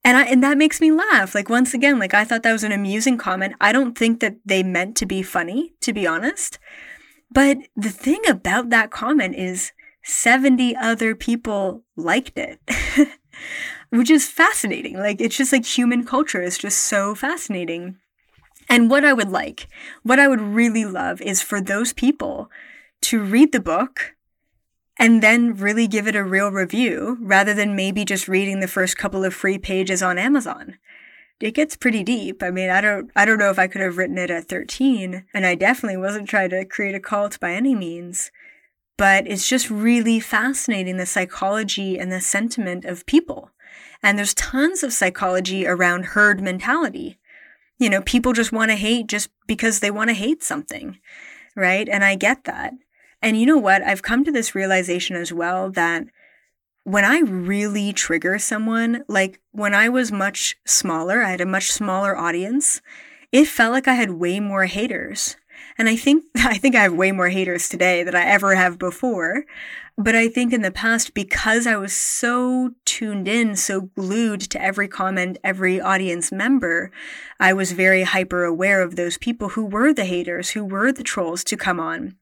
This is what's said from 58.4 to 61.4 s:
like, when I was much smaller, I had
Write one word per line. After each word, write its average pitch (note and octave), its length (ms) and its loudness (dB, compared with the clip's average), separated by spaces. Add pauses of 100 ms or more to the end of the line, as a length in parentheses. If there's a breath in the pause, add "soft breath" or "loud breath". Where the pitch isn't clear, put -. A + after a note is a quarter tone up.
like, F#3+ 340 -2 (100)
when G#3 220 -2
I G#3+ 160 4
was B3 220 0
much G3+ 520 -4
smaller, F3+ 600 0
I G3 80 -2
had F3+ 100 -4